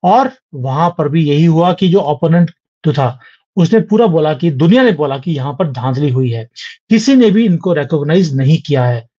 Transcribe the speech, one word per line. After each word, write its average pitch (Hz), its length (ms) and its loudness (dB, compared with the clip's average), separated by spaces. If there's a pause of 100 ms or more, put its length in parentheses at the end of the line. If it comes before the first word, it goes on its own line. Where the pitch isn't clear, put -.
और 254 280 2 (220)
वहां 139 360 -2
पर 156 200 -4
भी 160 160 0
यही 147 200 2
हुआ 170 280 2
कि 185 160 0
जो 190 100 2
opponent 160 520 0 (340)
जो 151 80 0
था, 135 260 -2 (360)
उसने 196 240 2
पूरा 220 280 0
बोला 156 260 0
कि, 160 180 -2
दुनिया 160 320 2
ने 233 80 4
बोला 143 260 -4
कि 139 140 -8
यहाँ 139 220 -6
पर 151 180 -4
धांधली 131 380 -4
हुई 127 220 -2
है। 113 180 -8 (400)
किसी 226 260 2
ने 233 160 4
भी 226 140 2
इनको 175 280 0
recognize 147 640 0
नहीं 135 260 0
किया 131 240 0
है। 117 220 -4 (120)